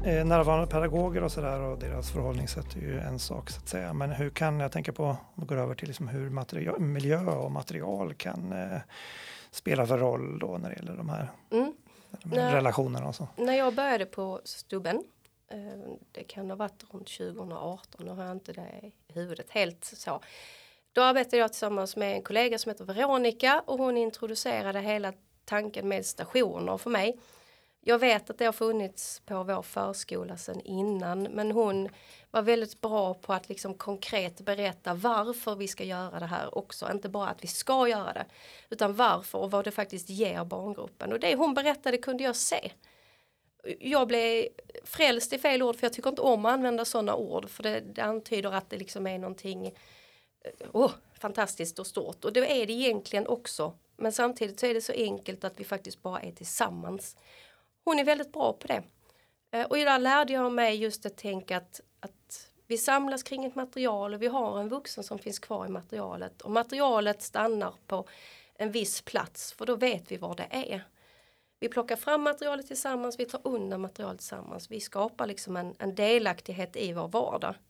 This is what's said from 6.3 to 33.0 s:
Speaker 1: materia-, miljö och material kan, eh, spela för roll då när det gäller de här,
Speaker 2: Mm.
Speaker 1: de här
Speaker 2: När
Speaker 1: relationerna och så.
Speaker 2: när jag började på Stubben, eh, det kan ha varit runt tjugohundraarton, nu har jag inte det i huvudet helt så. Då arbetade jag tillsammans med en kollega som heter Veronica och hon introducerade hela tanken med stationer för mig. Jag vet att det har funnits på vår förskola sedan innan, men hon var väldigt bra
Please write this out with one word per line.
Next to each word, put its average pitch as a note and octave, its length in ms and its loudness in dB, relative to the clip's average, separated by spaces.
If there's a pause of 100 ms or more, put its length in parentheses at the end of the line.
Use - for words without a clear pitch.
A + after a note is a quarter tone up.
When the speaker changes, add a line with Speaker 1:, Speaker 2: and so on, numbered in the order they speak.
Speaker 1:
materia-, C#3 480 -4
miljö D3 480 2
och C#3 260 0
material G2 640 -4
kan, - 380 -6
eh, F#2 260 -4 (720)
spela C3 360 2
för B2+ 120 4
roll B2+ 400 0
då - 80 -4 (120)
när - 120 -6
det - 60 -8
gäller - 200 -10
de D#3+ 120 -6
här, C3 200 -4 (220)
Speaker 2:
Mm. B3+ 220 2 (500)
Speaker 1:
de E3+ 80 -10
här A3+ 60 0
Speaker 2:
När B3 180 4
Speaker 1:
relationerna C3 540 2
och C3 60 -4
så. C#3+ 220 -8
Speaker 2:
när B3 180 2
jag C4 200 4
började B3 320 2
på F#3+ 380 -6
Stubben, F#3+ 580 -4 (480)
eh, G#3+ 80 -12 (540)
det - 120 -14
kan F#3+ 260 -10
ha F#3+ 60 -6
varit G3+ 340 -6
runt G3 180 -14
tjugohundraarton, F3+ 1000 -10
nu F3+ 60 -10
har F#3 120 -10
jag F3+ 80 -8
inte F#3+ 200 -10
det - 340 -14
i G#3 60 -20 (200)
huvudet E3+ 380 -8
helt F3 340 0
så. - 360 -6 (720)
Då B3 100 6
arbetade B3+ 340 6
jag A3+ 160 6
tillsammans G3+ 440 -2
med G3+ 200 0
en G3 60 -4
kollega A3+ 360 2
som A3+ 120 -4
heter G3+ 140 -10
Veronica B3 840 4
och C4 120 -2
hon B3+ 180 2
introducerade A3 840 -2
hela G3+ 320 -2 (320)
tanken G#3 440 -2
med F#3+ 180 0
stationer F#3 720 0
för A#3 120 -4
mig. A3+ 280 2 (680)
Jag A#3+ 100 8
vet A3+ 320 4
att - 80 -8
det A#3+ 60 2
har A3+ 80 6
funnits A3 760 -2
på F#3+ 160 -4
vår F#3 200 -2
förskola F#3 720 -4
sedan F3+ 240 -8
innan, F#3+ 600 -2
men G#3+ 300 -2
hon G3+ 360 4 (420)
var A3+ 120 2
väldigt A3 380 2
bra G#3 340 2